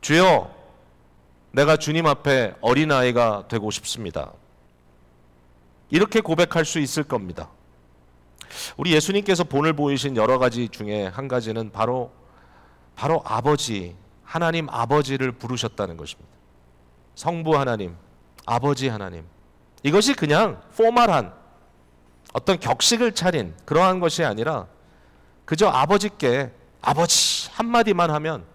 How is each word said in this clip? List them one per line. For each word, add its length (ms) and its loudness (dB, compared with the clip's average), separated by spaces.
"주여, 520 4
내가 260 4
주님 300 0
앞에 540 2
어린아이가 840 2
되고 240 -4
싶습니다." 600 -8
이렇게 320 2
고백할 440 2
수 140 -4
있을 240 -2
겁니다. 460 -6
우리 160 0
예수님께서 500 2
본을 300 0
보이신 420 -2
여러 240 2
가지 300 -2
중에 380 -6
한 200 -10
가지는 440 -6
바로, 400 -4
바로 300 -2
아버지, 720 -2
하나님 460 -4
아버지를 640 -2
부르셨다는 680 -8
것입니다. 320 -18
성부 420 0
하나님, 380 -2
아버지 420 0
하나님. 360 -8
이것이 300 4
그냥 480 0
포멀한 580 4
어떤 260 0
격식을 540 0
차린 420 -2
그러한 340 2
것이 240 -2
아니라 440 -4
그저 220 2
아버지께 840 0
"아버지" 720 0
한마디만 580 0
하면 440 -4